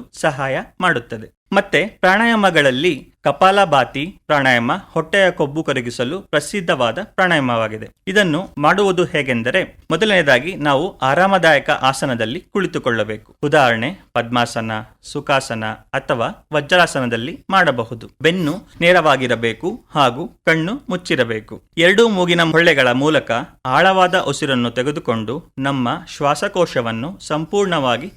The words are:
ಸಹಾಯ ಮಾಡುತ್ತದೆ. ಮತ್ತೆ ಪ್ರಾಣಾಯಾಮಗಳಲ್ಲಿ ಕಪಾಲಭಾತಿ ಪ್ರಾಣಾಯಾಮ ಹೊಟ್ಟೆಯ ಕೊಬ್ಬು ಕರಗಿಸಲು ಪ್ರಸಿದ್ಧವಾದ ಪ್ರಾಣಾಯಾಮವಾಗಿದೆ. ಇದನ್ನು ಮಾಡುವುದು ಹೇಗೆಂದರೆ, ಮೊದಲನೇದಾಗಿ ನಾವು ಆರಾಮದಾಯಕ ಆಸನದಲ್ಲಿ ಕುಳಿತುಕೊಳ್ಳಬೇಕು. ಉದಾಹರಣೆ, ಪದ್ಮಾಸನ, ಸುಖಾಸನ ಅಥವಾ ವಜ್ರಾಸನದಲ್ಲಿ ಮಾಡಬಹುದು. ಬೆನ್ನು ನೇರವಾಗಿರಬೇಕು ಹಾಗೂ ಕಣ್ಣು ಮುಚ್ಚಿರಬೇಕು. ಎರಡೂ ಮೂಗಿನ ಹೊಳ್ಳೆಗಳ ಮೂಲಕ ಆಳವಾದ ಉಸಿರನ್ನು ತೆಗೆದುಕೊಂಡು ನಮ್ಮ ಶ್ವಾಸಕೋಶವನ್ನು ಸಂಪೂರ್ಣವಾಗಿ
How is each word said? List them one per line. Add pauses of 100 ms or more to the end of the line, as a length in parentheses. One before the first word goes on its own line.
(120)
ಸಹಾಯ (240)
ಮಾಡುತ್ತದೆ. (260)
ಮತ್ತೆ
ಪ್ರಾಣಾಯಾಮಗಳಲ್ಲಿ
ಕಪಾಲಭಾತಿ
ಪ್ರಾಣಾಯಾಮ (180)
ಹೊಟ್ಟೆಯ
ಕೊಬ್ಬು
ಕರಗಿಸಲು
ಪ್ರಸಿದ್ಧವಾದ
ಪ್ರಾಣಾಯಾಮವಾಗಿದೆ. (180)
ಇದನ್ನು
ಮಾಡುವುದು
ಹೇಗೆಂದರೆ, (120)
ಮೊದಲನೇದಾಗಿ
ನಾವು
ಆರಾಮದಾಯಕ
ಆಸನದಲ್ಲಿ
ಕುಳಿತುಕೊಳ್ಳಬೇಕು.
ಉದಾಹರಣೆ, (140)
ಪದ್ಮಾಸನ, (300)
ಸುಖಾಸನ (300)
ಅಥವಾ
ವಜ್ರಾಸನದಲ್ಲಿ
ಮಾಡಬಹುದು. (120)
ಬೆನ್ನು (260)
ನೇರವಾಗಿರಬೇಕು
ಹಾಗೂ (180)
ಕಣ್ಣು (160)
ಮುಚ್ಚಿರಬೇಕು. (160)
ಎರಡೂ
ಮೂಗಿನ
ಹೊಳ್ಳೆಗಳ
ಮೂಲಕ (360)
ಆಳವಾದ
ಉಸಿರನ್ನು
ತೆಗೆದುಕೊಂಡು
ನಮ್ಮ (280)
ಶ್ವಾಸಕೋಶವನ್ನು
ಸಂಪೂರ್ಣವಾಗಿ (100)